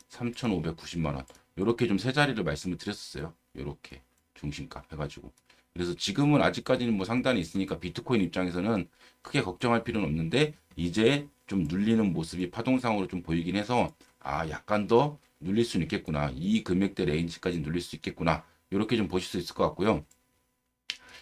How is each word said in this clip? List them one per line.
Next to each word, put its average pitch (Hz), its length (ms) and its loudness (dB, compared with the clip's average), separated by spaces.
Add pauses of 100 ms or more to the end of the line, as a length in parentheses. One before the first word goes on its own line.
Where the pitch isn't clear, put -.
삼천오백구십만 85 1040 -4
원. 67 100 -8 (320)
요렇게 117 300 2
좀 101 100 2
세 117 140 -2
자리를 135 320 2
말씀을 82 340 -2
드렸었어요. 82 560 -8 (220)
요렇게 67 460 -12 (320)
중심값 73 580 -10
해가지고. 73 400 -10 (400)
그래서 87 240 -4
지금은 143 460 4
아직까지는 117 520 2
뭐 95 120 0
상단에 120 340 2
있으니까 87 400 -2
비트코인 101 440 0
입장에서는 92 640 0 (320)
크게 139 220 -2
걱정할 117 420 0
필요는 107 240 -2
없는데 82 460 2 (200)
이제 110 540 2 (160)
좀 98 180 0
눌리는 101 480 2
모습이 82 400 -4
파동상으로 117 560 0
좀 90 140 -6
보이긴 85 340 0
해서 104 380 0 (260)
아, 76 300 -4
약간 104 360 -2
더 139 320 4 (220)
눌릴 101 240 2
수는 87 220 0
있겠구나. 73 500 -2
이 101 280 0
금액대 95 420 0
레인지까지 85 540 -2
눌릴 80 220 -2
수 - 140 -10
있겠구나. 80 480 -2 (300)
요렇게 113 240 2
좀 101 100 2
보실 90 220 -2
수 104 80 -4
있을 - 180 -6
것 98 120 2
같고요. 87 360 2 (1200)